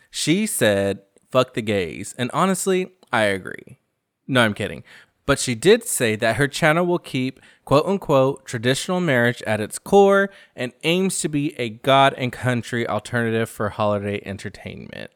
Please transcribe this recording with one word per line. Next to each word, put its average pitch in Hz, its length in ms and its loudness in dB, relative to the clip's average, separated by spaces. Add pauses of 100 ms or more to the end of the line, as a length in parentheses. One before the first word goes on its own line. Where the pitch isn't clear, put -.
She 190 380 0
said, 98 540 2 (320)
"Fuck 127 220 2
the 127 80 -4
gays." 95 540 -4
And 120 160 -4
honestly, 185 600 0 (200)
I 110 120 2
agree. - 560 -6 (480)
No, 127 140 4
I'm 107 120 2
kidding. 82 300 -8 (420)
But 139 140 0
she 123 160 -2
did 190 260 4
say 110 320 0
that 113 220 0
her 143 100 2
channel 160 400 0
will 175 140 0
keep, 131 400 -6 (240)
quote 139 200 4
unquote, 143 600 0
traditional 131 540 -2
marriage 123 420 2
at 107 180 -2
its 104 160 -8
core 196 540 4 (240)
and 123 180 -8 (120)
aims 180 340 0
to 170 100 -4
be 151 300 -2
a 123 100 -4
God 135 480 4
and 127 160 -4
country 120 540 -2
alternative 113 640 -2
for - 200 -4
holiday 104 540 -2
entertainment. - 920 -12